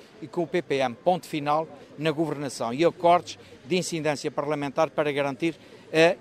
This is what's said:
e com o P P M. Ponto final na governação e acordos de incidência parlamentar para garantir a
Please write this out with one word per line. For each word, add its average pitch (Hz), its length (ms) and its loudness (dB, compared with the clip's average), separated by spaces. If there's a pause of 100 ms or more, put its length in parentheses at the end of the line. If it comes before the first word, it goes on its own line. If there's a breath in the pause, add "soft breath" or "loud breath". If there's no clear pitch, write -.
(220 loud breath)
e 139 60 -12
com 175 160 -4
o - 20 -6
P - 160 -2
P 139 140 -2
M. 127 180 0
Ponto 180 320 -2
final 151 420 -2 (280 loud breath)
na 151 160 0
governação 139 600 -4
e 147 120 2
acordos 170 520 4 (300 loud breath)
de 165 100 0
incidência 151 540 -2
parlamentar 143 600 -2
para 151 200 -2
garantir 139 460 -2 (360 loud breath)
a 160 280 6